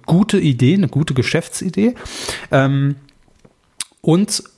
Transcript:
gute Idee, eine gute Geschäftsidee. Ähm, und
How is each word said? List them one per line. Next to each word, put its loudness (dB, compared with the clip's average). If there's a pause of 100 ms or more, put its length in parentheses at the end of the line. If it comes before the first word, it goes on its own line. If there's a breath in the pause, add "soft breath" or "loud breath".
gute 2
Idee, 2
eine 2
gute -2
Geschäftsidee. -2 (560 loud breath)
Ähm, 2 (1080)
und 0 (160)